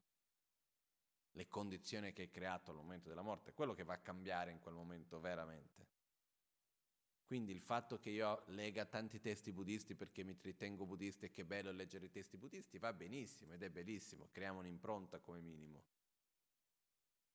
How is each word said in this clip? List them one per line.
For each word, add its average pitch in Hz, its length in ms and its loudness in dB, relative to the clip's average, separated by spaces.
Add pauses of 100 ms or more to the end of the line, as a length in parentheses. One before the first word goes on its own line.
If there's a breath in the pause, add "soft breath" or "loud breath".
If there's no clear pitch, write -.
(1300)
le 92 180 -4
condizioni 101 640 0
che 95 100 -4
hai 85 60 -4
creato 90 420 2
al 78 60 -4
momento 85 320 -4
della 82 120 0
morte, 101 320 0
quello 139 200 4
che 90 100 -2
va 87 120 0
a - 40 0
cambiare 92 520 2
in 85 80 -6
quel 85 160 -6
momento 85 440 -4
veramente. 80 720 -2 (1300)
Quindi 113 260 2
il 90 100 -4
fatto 117 380 4
che 107 120 0
io 107 360 8
legga 104 380 2
tanti 107 340 0
testi 104 320 2
buddisti 98 420 2
perché 95 300 -2
mi 92 180 -4
ritengo 98 440 -2
buddista 98 400 0
e 90 60 -4
che 98 120 -4
bello 95 280 2
leggere 92 340 -2
i 87 40 -6
testi 98 280 -6
buddisti, 131 400 -8
va 113 160 2
benissimo 95 600 -4
ed 87 100 -4
è 95 60 2
bellissimo, 90 640 -4
creiamo 95 280 0
un'impronta 90 600 -2
come 85 220 -8
minimo. 76 420 -8 (1500)